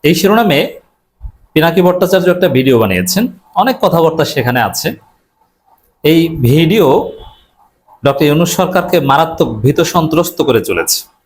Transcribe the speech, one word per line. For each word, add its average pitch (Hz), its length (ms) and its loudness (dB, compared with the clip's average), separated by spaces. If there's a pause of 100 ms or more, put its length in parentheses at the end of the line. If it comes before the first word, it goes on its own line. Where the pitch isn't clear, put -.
এই 160 120 2
শিরোনামে 196 640 0 (720)
পিনাকি 170 300 2
ভট্টাচার্য 180 460 2
একটা 180 200 0
ভিডিও 131 300 2
বানিয়েছেন। 98 500 0 (260)
অনেক 240 260 0
কথাবার্তা 160 440 0
সেখানে 123 380 -2
আছে। - 340 -6 (1040)
এই 165 260 2
ভিডিও 160 840 2 (920)
ডক্টর 139 200 0
ইউনূস 160 320 0
সরকারকে 180 440 0
মারাত্মক 143 600 -2
ভীত 139 200 0
সন্ত্রস্ত 165 640 -2
করে 113 220 0
চলেছে। - 500 -4 (120)